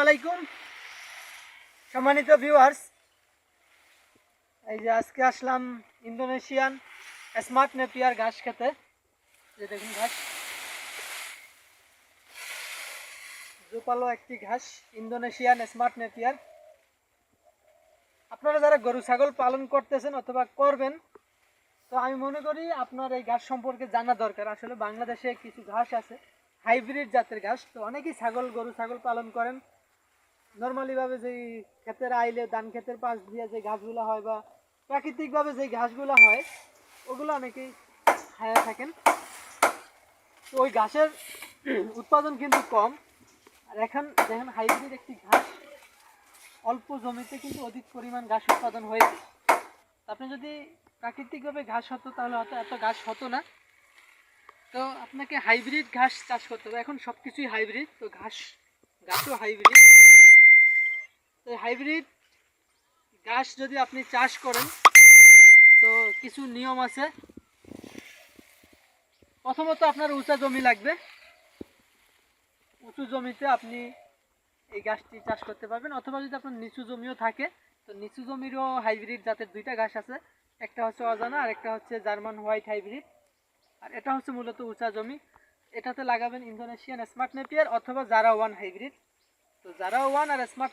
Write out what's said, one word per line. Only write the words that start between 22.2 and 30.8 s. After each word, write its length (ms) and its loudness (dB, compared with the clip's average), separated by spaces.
মনে 220 -8
করি 180 -8
আপনার 240 -10
এই 120 -12
ঘাস 200 -4
সম্পর্কে 340 -10
জানা 200 -2
দরকার। 300 -8
আসলে 200 -16
বাংলাদেশে 420 -10
কিছু 180 -20
ঘাস 160 -2
আছে 140 -20
হাইব্রিড 500 -4
জাতের 300 -4
ঘাস, 140 -6
তো 60 -20
অনেকেই 320 -12
ছাগল, 260 -6
গরু 220 -10
ছাগল 200 -10
পালন 180 -6
করেন। 200 -6
নরমালিভাবে 680 -8